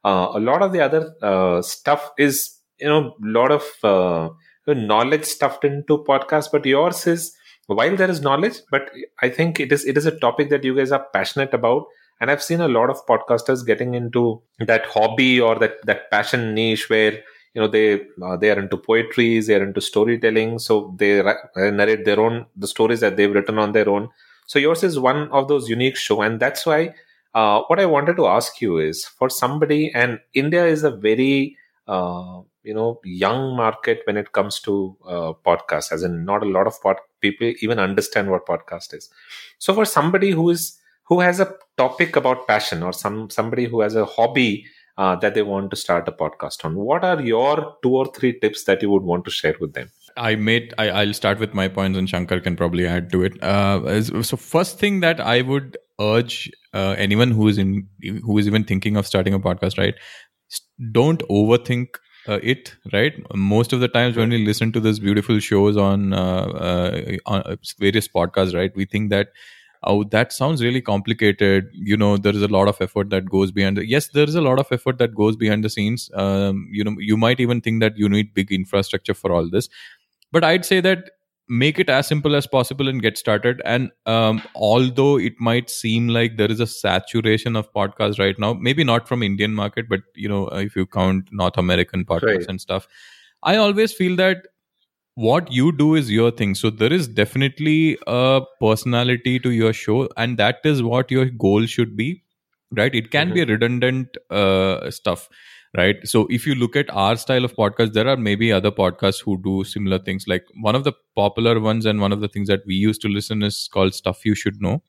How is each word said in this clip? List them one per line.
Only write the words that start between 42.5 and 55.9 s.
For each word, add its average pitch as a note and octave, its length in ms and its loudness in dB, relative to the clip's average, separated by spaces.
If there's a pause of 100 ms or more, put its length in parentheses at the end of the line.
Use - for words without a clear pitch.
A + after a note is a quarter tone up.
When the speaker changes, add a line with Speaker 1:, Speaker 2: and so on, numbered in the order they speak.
Speaker 1:
or F2+ 100 -6
some, G#2+ 360 -6
somebody A#2 360 -2
who A2+ 160 -2
has G#2+ 140 0
a A2 100 2
hobby, A#2 600 0 (320)
uh, F#2+ 180 2
that G2 180 0
they A2 80 0
want G2 300 -4
to - 40 -6
start F2 320 -2
a F2+ 40 -6
podcast - 520 -8
on, D#2+ 120 -6
what C3 280 -2
are F3+ 180 0
your C3+ 600 0
two B2+ 140 2
or C3 180 0
three B2 260 -2
tips G#2+ 260 -2
that G2 160 2
you G#2 80 -2
would G2 140 2
want F2+ 220 -2
to - 60 -10
share - 280 -2
with D#2 140 -6
them? B1 160 -12 (260)
Speaker 2:
I A2+ 200 0
made, A2+ 420 0
I, G#2+ 120 0
I'll G2+ 240 0
start G2+ 260 -2
with G#2+ 140 -4
my F#2+ 140 0
points F#2+ 300 -2
and F#2 100 -2
Shankar F2+ 340 -4
can F2 140 -4
probably F2 300 -2
add F2 260 -2
to F2+ 120 2
it. F#2+ 180 -4
Uh, G2 460 0
as-, A2 240 -2 (160)
so B2 100 -6
first F#3 400 -2
thing G3+ 220 0
that E3+ 200 0
I A#2+ 220 2
would C3 360 -4 (220)